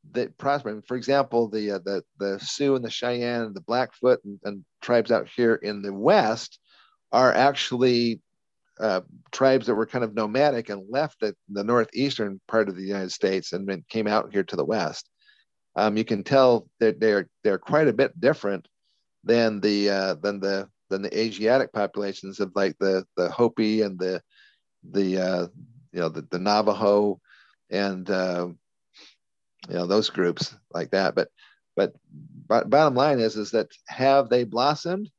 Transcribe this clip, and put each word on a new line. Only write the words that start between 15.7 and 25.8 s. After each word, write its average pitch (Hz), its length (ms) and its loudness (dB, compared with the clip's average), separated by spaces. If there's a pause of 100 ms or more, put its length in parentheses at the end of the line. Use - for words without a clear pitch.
Um, 107 220 0
you 110 80 0
can 101 180 -4
tell 127 460 4 (100)
that 110 220 2
they're, 101 260 2 (160)
they're 98 140 2
quite 151 320 2
a 110 40 0
bit 120 240 0
different 101 480 0 (600)
than 113 340 2
the, 101 300 2
uh, 95 240 0
than 98 260 -4
the, 98 300 -4 (200)
than 95 120 -4
the 104 180 -6
Asiatic 113 540 0
populations 98 680 -6
of, 95 160 -4
like, 98 240 0
the, 95 240 2 (140)
the 90 120 0
Hopi 110 520 0
and 98 180 -4
the, 92 220 -4 (680)
the, 95 280 0
uh, 92 300 -2 (440)